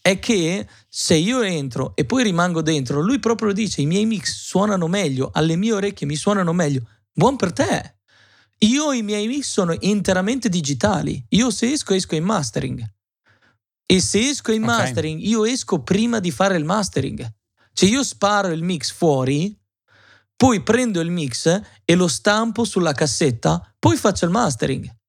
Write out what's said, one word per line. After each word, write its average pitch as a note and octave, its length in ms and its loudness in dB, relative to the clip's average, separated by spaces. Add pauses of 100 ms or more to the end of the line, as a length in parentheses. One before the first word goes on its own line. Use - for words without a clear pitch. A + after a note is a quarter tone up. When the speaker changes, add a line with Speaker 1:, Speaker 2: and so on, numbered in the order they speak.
Speaker 1:
è F#3+ 180 2
che G3 460 0 (220)
se - 280 0
io A3+ 260 2
entro C#3 540 -4
e - 100 0
poi B3+ 180 0
rimango F3 380 2
dentro, C#3+ 400 0
lui A3+ 180 0
proprio A3+ 300 0
lo G3 40 0
dice, F#3+ 280 -2
"I C#3+ 40 2
miei G3 200 2
mix A3 360 -4
suonano F#3 460 0
meglio, D3 460 0
alle D#3+ 240 2
mie A3 160 0
orecchie G3+ 340 -4
mi D3+ 80 -4
suonano F#3 380 0
meglio." D3 280 0 (320)
Buon B3+ 220 4
per F#3 160 0
te. - 440 -2 (680)
Io C#4 280 4
i A#3+ 100 -2
miei G#3 240 -4
mix C4+ 240 -4
sono E3+ 300 0
interamente G3 680 0
digitali. D3 840 -2
Io A#3+ 200 4
se A#3 220 -2
esco, C#4 240 -2
esco F3+ 180 -2
in D#3 100 -2
mastering. C3 560 -4 (1080)
E F#3 120 4
se G#3+ 300 2
esco B3 220 -4
in A3 100 0
Speaker 2:
Ok. A3+ 80 -2
Speaker 1:
mastering, D#3 500 -2
io G#3+ 260 0
esco A3 360 -2
prima A3 380 0
di F3 100 -2
fare F#3 280 0
il D3+ 60 -2
mastering. D3+ 640 -4 (460)
Cioè F#3 160 4
io C4 140 2
sparo G3+ 460 0
il D#3+ 120 -2
mix F3 300 -4
fuori, D3 640 0 (800)
poi A#3 260 4
prendo A3+ 380 0
il E3 100 -2
mix E3 500 0 (240)
e E3+ 120 4
lo F3+ 120 4
stampo A3 560 0
sulla F3 300 0
cassetta, D3+ 840 0
poi D#4+ 180 4
faccio F#3+ 280 2
il E3+ 60 0
mastering. D3+ 560 -2 (220)